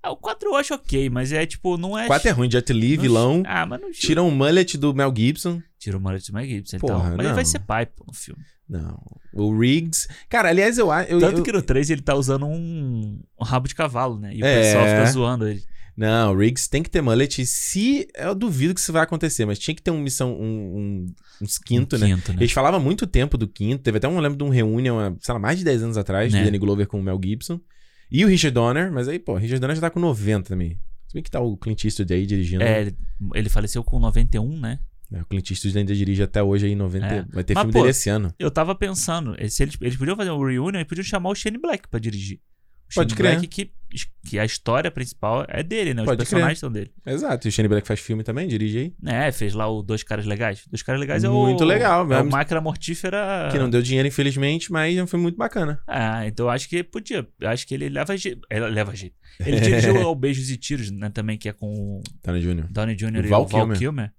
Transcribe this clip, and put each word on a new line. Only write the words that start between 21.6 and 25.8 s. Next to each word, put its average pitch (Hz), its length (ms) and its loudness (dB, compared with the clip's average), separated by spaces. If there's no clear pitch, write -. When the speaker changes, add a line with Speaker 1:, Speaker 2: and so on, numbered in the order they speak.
Speaker 1:
Um 117 40 0
Speaker 2:
né? 107 80 4
Speaker 1:
quinto, 92 240 0
né? 87 100 -2
Speaker 2:
Eles 120 100 4
falavam 156 280 4
muito 175 280 0
tempo 139 320 2
do 107 80 0
quinto. 120 360 -2
Teve 113 140 2
até 131 100 2
um, 170 80 2
eu 175 60 2
lembro 143 160 0
de 143 60 -2
um 143 60 0
reunião, 120 500 2
há, 101 200 -2
sei - 140 -4
lá, 117 60 -2
mais 127 180 0
de 185 80 -4
dez 127 160 2